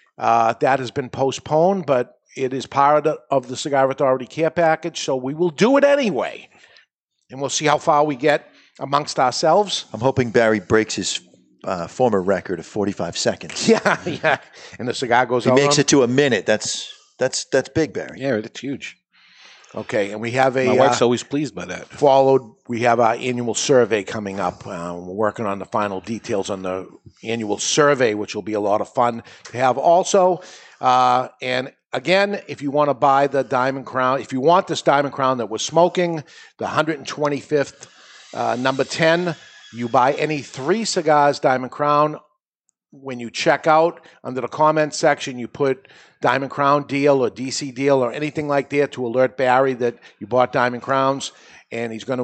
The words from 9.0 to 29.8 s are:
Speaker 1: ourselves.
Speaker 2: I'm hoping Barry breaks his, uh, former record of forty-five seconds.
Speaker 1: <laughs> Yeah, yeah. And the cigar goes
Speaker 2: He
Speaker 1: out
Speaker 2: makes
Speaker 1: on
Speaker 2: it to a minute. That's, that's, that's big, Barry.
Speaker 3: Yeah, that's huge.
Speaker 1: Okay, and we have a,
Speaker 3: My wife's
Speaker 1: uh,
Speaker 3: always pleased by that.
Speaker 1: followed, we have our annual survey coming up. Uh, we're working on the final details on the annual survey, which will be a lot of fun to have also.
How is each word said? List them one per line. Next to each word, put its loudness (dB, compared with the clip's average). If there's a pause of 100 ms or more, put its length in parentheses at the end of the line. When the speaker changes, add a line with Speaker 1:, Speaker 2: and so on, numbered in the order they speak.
Speaker 1:
ourselves. 0
Speaker 2:
I'm -8
hoping 0
Barry 4
breaks 2
his, -6 (440)
uh, -4
former 0
record -2
of -12
forty-five -4
seconds. -4
Speaker 1:
<laughs> 4
Yeah, 2
yeah. -2 (420)
And -6
the -4
cigar 2
goes -2
Speaker 2:
He 4
Speaker 1:
out 6
Speaker 2:
makes 4
Speaker 1:
on 2
Speaker 2:
it 2
to 6
a 4
minute. 2
That's, -2 (260)
that's, -4
that's 0
big, -2
Barry. -10
Speaker 3:
Yeah, -2
that's -12
huge. -10 (760)
Speaker 1:
Okay, -4
and -10
we -6
have 2
a, 2
Speaker 3:
My 4
wife's 4
Speaker 1:
uh, 4
Speaker 3:
always 2
pleased -4
by -10
that. -12
Speaker 1:
followed, 4 (260)
we -4
have 4
our 4
annual -4
survey 2
coming -8
up. -4
Uh, -10
we're -12
working -2
on -4
the -10
final -4
details -6
on -6
the -6 (380)
annual -4
survey, 2
which -8
will -8
be -8
a -2
lot 0
of -6
fun -2 (200)
to -14
have 2
also. 2 (380)